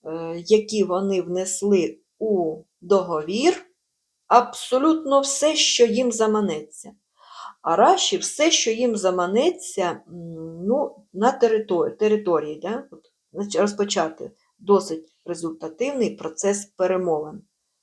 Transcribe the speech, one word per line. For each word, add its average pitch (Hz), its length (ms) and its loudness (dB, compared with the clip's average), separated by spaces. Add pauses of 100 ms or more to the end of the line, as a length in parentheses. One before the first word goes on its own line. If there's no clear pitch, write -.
е, 165 300 -8 (120)
які 214 380 2
вони 185 380 0
внесли 185 760 0 (200)
у 180 440 -2 (180)
договір: 180 840 0 (600)
абсолютно 277 920 0
все, 302 360 -2
що - 300 4
їм 233 260 0
заманеться. 214 800 -2 (720)
А 165 140 0
Раші 254 400 6
все, 302 340 0
що 233 200 2
їм 226 260 0
заманеться, 185 1120 0
м, 165 580 -12
ну, 262 300 0 (160)
на 220 200 2
територ-, 214 640 2
території, 175 640 0
да? 220 300 -6
От, - 220 -20 (200)
значить, 185 280 -2
розпочати 202 680 -2 (280)
досить 185 680 0
результативний 170 920 -4
процес 202 500 -4
перемовин. 180 760 -2 (400)